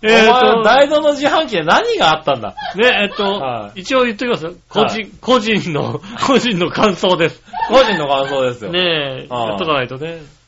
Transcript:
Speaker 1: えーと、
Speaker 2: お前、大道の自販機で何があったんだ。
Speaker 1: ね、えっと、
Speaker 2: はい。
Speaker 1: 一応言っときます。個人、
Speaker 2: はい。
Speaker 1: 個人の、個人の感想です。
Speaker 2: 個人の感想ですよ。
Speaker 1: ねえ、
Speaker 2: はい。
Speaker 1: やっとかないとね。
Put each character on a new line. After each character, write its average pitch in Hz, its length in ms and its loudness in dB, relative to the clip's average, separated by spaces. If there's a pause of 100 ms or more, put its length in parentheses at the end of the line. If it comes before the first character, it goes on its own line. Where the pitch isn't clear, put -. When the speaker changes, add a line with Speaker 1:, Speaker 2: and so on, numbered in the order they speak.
Speaker 1:
え 220 240 6
ー 247 100 4
と、 233 200 4
Speaker 2:
お 220 40 -2
前、 254 240 6
大 - 20 -2
道 302 100 2
の 302 140 2
自 285 120 -2
販 320 220 2
機 233 80 -6
で 165 80 0
何 320 340 2
が 170 200 2
あ - 20 -8
っ - 60 -8
た 143 80 2
ん 120 80 -4
だ。 104 140 -10 (200)
Speaker 1:
ね、 208 280 2
え - 20 0
っ 196 100 -2
と、 208 80 -4
Speaker 2:
は 131 500 -4
い。 196 60 -16
Speaker 1:
一 185 160 -4
応 254 80 4
言 233 120 -2
っ - 20 -18
と 262 80 -6
き 247 40 -4
ま 226 60 0
す。 160 180 -8 (140)
個 214 180 0
人、 220 140 -4
Speaker 2:
は - 0 -
い。 208 120 -12 (100)
Speaker 1:
個 247 180 2
人 202 320 -2
の、 131 300 -4 (260)
個 269 120 4
人 214 200 -2
の 175 100 0
感 208 280 0
想 185 180 2
で 165 140 0
す。 - 120 -20 (280)
Speaker 2:
個 226 160 6
人 208 120 -2
の 147 120 -4
感 135 180 0
想 135 160 -2
で 127 100 -2
す 110 120 -12
よ。 98 60 -6
Speaker 1:
ね 175 80 -2
え、 147 540 -4
Speaker 2:
は 117 120 -2
い。 - 60 -4
Speaker 1:
や 104 40 -4
っ - 40 -8
と 180 60 -4
か 160 80 0
な 135 100 0
い 120 40 -6
と 131 100 -10
ね。 165 200 -10 (300)